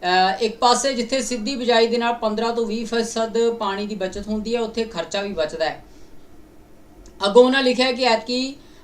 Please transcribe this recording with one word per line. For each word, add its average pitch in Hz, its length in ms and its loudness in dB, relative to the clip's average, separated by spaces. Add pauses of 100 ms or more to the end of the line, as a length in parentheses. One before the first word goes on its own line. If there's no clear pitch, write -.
ਅਹ, 185 400 2
ਇੱਕ 220 140 -4
ਪਾਸੇ 247 360 2
ਜਿੱਥੇ 240 280 -2
ਸਿੱਧੀ 240 340 -4
ਬਿਜਾਈ 233 320 2
ਦੇ 226 100 -2
ਨਾਲ 233 160 0
ਪੰਦਰਾਂ 233 400 -2
ਤੋਂ 233 120 -2
ਵੀਹ 220 200 -4
ਫੀਸਦ 226 640 0
ਪਾਣੀ 208 380 -4
ਦੀ 214 80 -8
ਬਚਤ 190 320 -6
ਹੁੰਦੀ 214 280 -4
ਹੈ, 233 60 -2
ਉੱਥੇ 226 220 -4
ਖਰਚਾ 196 380 -4
ਵੀ 202 120 -6
ਬਚਦਾ 160 320 -4
ਹੈ। - 200 -6 (1400)
ਅੱਗੋਂ 202 180 8
ਉਹਨਾਂ 262 200 4
ਲਿਖਿਆ 254 280 2
ਕਿ 247 120 -4
ਐਤਕੀ 247 520 0 (280)